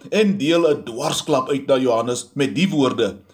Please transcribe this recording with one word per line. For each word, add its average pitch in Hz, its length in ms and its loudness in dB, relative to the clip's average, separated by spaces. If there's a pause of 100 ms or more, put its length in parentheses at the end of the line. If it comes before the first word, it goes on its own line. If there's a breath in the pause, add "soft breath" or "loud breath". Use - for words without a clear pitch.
en 202 280 2
deel 165 300 2
'n 139 160 0
dwarsklap 139 680 -2
uit 139 180 -4
na 139 100 4
Johannes 120 560 -2
met 131 220 -2
die 175 140 0
woorde: 117 520 0 (120)